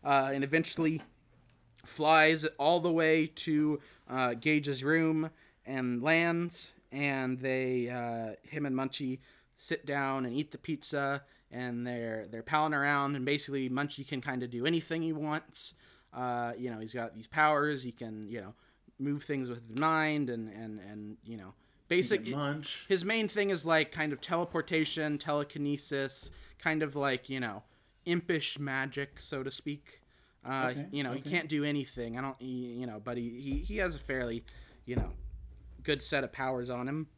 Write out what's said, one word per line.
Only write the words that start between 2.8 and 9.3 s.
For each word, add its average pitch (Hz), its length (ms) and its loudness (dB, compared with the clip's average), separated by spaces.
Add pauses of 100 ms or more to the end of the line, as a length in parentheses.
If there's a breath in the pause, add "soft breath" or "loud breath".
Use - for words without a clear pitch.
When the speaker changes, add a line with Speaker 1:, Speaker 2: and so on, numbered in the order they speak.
Speaker 1:
way 160 360 6
to, 151 520 2 (300 loud breath)
uh, 127 240 2
Gage's 143 500 2
room 160 480 4 (340 soft breath)
and 123 380 -2
lands, 170 680 2 (180)
and 131 480 -2
they, 127 500 0
uh, 117 540 -4
him 147 220 -4
and 131 100 0
Munchie 131 440 -4 (360 soft breath)